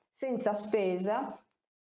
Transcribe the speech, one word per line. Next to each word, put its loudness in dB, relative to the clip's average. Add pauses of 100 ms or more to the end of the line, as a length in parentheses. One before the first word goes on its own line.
(100)
senza -2
spesa, 0 (420)